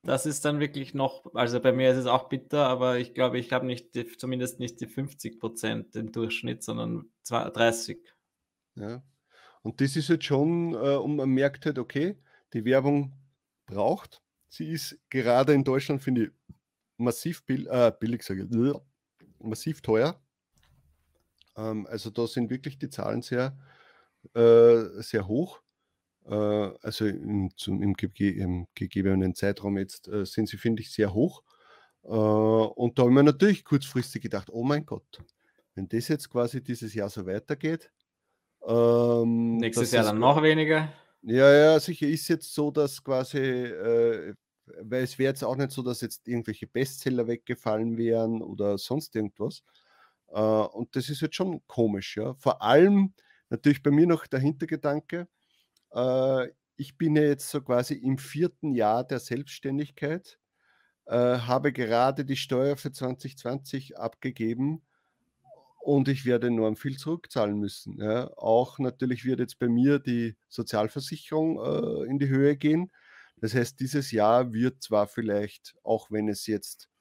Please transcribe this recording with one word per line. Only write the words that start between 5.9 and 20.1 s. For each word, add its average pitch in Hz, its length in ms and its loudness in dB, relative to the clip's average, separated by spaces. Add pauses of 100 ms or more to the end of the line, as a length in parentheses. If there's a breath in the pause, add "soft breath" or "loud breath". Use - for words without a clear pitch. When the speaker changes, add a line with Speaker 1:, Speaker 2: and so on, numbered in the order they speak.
Speaker 1:
im 113 160 -8
Durchschnitt, 117 500 -6
sondern 113 480 -8 (140)
zwei, 117 260 -4
dreißig. 113 480 0 (800)
Speaker 2:
Ja. 113 260 -12 (600 soft breath)
Und 117 180 -6
das 139 140 0
ist 156 140 -4
jetzt 165 160 0
schon, 165 500 0
äh, 139 220 0
und 135 180 -2
man 135 140 -2
merkt 139 360 0
halt, 139 140 -4
okay, 151 400 -4 (340 soft breath)
die 110 120 -4
Werbung 135 480 2 (520)
braucht 107 560 -4 (320)
sie 156 160 -10
ist - 300 -10 (100)
gerade 131 440 2
in 135 100 4
Deutschland, 135 400 -2
finde 123 220 0
ich, - 60 -12 (680)
massiv 123 480 -4
bill-, 131 220 -4
äh, 120 300 4
billig, 113 260 -4
sage 95 280 -8
ich, 120 240 0 (640)
massiv 110 420 -8
teuer. 117 400 2 (1300)